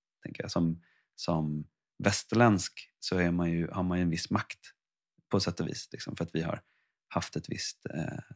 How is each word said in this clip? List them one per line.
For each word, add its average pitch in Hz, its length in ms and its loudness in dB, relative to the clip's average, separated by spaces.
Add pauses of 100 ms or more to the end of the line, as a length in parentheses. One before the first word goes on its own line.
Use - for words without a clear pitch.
(240)
tänker - 200 -10
jag. - 80 -8
Som, 85 300 0 (340)
som 78 520 -2 (360)
västerländsk 104 960 4
så - 180 -2
är 87 140 4
man 87 200 2
ju, 85 160 2
har 95 160 -2
man 90 140 0
ju 90 40 2
en 87 80 4
viss 82 200 -2
makt - 300 -2 (680)
på 101 100 4
sätt 87 200 0
och 85 80 -2
vis. - 240 -8
Liksom, - 240 -8
för - 80 -4
att 85 120 -6
vi 80 60 2
har 82 200 -4 (460)
haft - 280 -4
ett 85 140 -6
visst... - 360 -8
Eh, - 340 -6 (160)